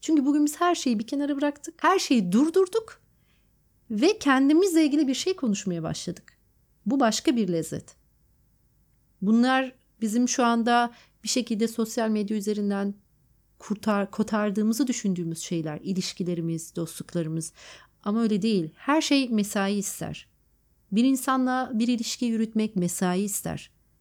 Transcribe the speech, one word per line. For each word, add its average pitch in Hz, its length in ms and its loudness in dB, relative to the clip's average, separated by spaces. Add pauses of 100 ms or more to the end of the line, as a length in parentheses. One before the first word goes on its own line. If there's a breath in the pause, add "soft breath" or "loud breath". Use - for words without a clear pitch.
Çünkü 302 240 2
bugün 294 200 4
biz 294 160 -2
her 349 140 4
şeyi 233 240 0
bir 226 80 -8
kenara 285 280 -2
bıraktık. 285 480 -4
Her 359 160 4
şeyi 214 320 2
durdurduk 370 680 2 (920)
ve 311 280 2
kendimizle 311 680 4
ilgili 294 220 2
bir 262 60 0
şey 370 220 -4
konuşmaya 190 480 -4
başladık. - 540 -10 (480)
Bu 269 140 0
başka 247 360 2
bir 214 120 2
lezzet. 165 480 -4 (1300)
Bunlar 254 540 2 (260)
bizim 233 280 0
şu 247 160 0
anda 233 460 2 (320 loud breath)
bir 220 60 -8
şekilde 226 380 -2
sosyal 226 420 -2
medya 214 280 -2
üzerinden 202 580 -2 (640)
kurtar-, 202 520 -2
kotardığımızı 214 760 -2
düşündüğümüz 180 520 -4
şeyler, 156 440 -6
ilişkilerimiz, 170 920 -4
dostluklarımız. 160 760 -6 (500 loud breath)
Ama 214 180 -2
öyle 214 200 0
değil. 190 340 0
Her 311 260 0
şey 269 280 2
mesai 202 440 0
ister. 160 540 -6 (640)
Bir 220 120 4
insanla 262 680 0
bir 226 140 0
ilişki 240 380 -2
yürütmek 220 500 0
mesai 180 460 0
ister. - 500 -6 (300)